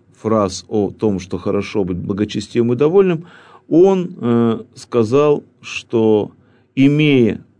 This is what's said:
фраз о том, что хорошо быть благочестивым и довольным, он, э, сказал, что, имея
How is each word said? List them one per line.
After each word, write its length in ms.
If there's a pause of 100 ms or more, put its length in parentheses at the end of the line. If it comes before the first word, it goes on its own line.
(160)
фраз 520
о 240
том, 280
что 180
хорошо 460
быть 140
благочестивым 760
и 20
довольным, 500 (420)
он, 500
э, 460 (120)
сказал, 680 (180)
что, 680 (440)
имея 680 (140)